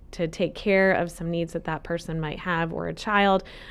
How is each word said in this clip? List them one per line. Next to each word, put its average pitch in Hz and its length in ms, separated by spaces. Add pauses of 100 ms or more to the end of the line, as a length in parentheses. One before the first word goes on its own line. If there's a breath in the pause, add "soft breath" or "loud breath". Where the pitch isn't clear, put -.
(100)
to 170 160
take 165 280
care 190 380
of 175 160
some 170 220
needs 170 220
that 165 120
that 160 200
person 165 360
might 151 200
have, 165 320
or 170 160
a 170 60
child. 202 500 (260 loud breath)